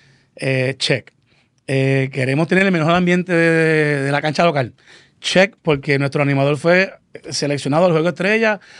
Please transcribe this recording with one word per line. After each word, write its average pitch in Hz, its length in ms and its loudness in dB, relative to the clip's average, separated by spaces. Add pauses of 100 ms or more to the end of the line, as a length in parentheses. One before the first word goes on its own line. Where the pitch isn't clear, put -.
(360)
Eh, 131 420 -2
check. - 340 -4 (540)
Eh, 135 460 0
queremos 139 360 -2
tener 190 180 2
el 190 60 2
mejor 165 200 0
ambiente 180 400 0
de, 165 180 2
de, 156 520 0
de 139 100 -2
la 143 100 0
cancha 151 220 0
local. 143 300 -2 (460)
Check, - 420 0
porque 143 360 0
nuestro 143 240 -2
animador 139 360 2
fue 180 340 2 (380)
seleccionado 143 560 0
al 175 60 2
Juego 160 180 0
Estrella 214 500 -2 (200)